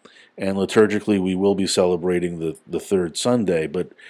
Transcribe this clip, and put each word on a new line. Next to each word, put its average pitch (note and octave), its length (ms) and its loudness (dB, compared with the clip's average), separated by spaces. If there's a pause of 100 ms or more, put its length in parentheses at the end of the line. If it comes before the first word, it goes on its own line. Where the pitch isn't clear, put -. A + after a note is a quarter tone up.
(380)
And F#2+ 180 -4
liturgically, G#2 640 2
we F#2 140 0
will G2 200 2
be F#2 120 0
celebrating F2 720 0
the, D#2+ 180 -6 (100)
the D#2+ 140 -6
third F2+ 380 -2
Sunday, F#2 480 0
but F2 260 -6 (180)